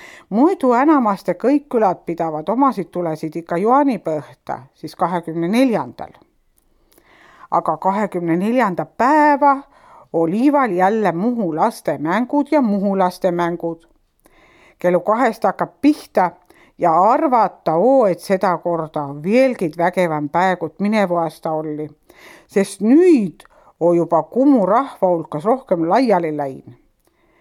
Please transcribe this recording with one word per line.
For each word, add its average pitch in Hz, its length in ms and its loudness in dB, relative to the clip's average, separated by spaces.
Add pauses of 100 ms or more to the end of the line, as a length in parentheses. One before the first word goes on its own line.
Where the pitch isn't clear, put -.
(300)
Muidu 254 440 2
enamaste 233 640 0
kõik 285 320 0
külad 196 360 0
pidavad 160 440 -6
omasid 220 420 -2
tulesid 160 440 -6
ikka 170 260 -6
juanipõhta, 196 1000 -2 (100)
siis - 220 -16
kahekümne 170 520 -4
neljandal. 208 640 -2 (1400)
Aga 170 260 -2
kahekümne 190 600 -2
neljanda 202 480 -2
päeva 285 760 2 (520)
oliival 226 600 0
jälle 190 380 0
Muhu 196 440 -2
lastemängud 202 960 -2
ja 302 100 2
Muhu 202 360 0
lastemängud. 175 880 -4 (920)
Kellu 175 200 0
kahest 220 440 -2
hakkab 180 380 -4
pihta 214 500 0 (460)
ja 170 340 4
arvata 247 640 0
oo, 240 300 4
et 180 140 0
seda 185 380 -2
korda 160 500 -6 (160)
veelgi 233 540 0
vägevam 170 520 0
päev, 180 280 0
kui 160 220 -8
minevu 202 420 0
aasta 160 300 -6
oli. 156 360 -8 (600)
Sest - 340 -2
nüüd 254 640 4 (340)
on 170 180 2
juba 165 260 2
Kumu 262 420 2
rahva 214 440 0
hulkas 160 360 -4
rohkem 190 440 0
laiali 190 480 2
läinud. 139 380 -10 (640)